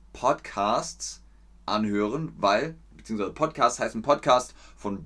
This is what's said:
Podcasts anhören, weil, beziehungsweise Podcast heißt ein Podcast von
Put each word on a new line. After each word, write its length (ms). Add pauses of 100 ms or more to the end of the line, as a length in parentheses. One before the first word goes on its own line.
(140)
Podcasts 1080 (440)
anhören, 720
weil, 380 (200)
beziehungsweise 360
Podcast 480
heißt 160
ein 60
Podcast 540 (200)
von 300